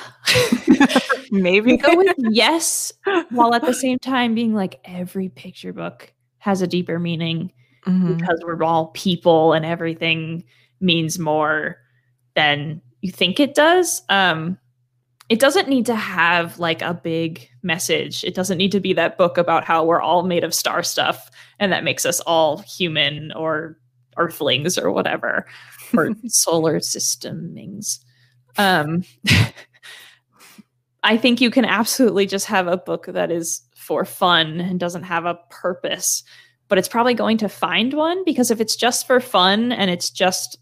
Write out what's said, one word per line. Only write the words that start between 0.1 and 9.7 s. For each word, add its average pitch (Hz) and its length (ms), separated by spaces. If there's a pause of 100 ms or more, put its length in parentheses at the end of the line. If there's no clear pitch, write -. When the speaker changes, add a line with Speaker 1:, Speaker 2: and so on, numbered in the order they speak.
Speaker 1:
<laughs> - 680
Speaker 2:
Maybe. 202 460
Speaker 1:
Go 302 180
with 359 220
yes, 233 760 (380)
while 233 220
at 240 120
the 247 80
Speaker 2:
<laughs> - 0
Speaker 1:
same 254 260
time 247 360
being 226 180
like, 190 320
"Every 180 440
picture 185 440
book 170 400 (260)
has 196 220
a 180 60
deeper 175 320
meaning 165 520 (340)
Speaker 2:
Mm-hmm. 185 320
Speaker 1:
because 170 260
we're 165 200
all 165 240
people 165 680
and 156 120
everything 165 800 (380)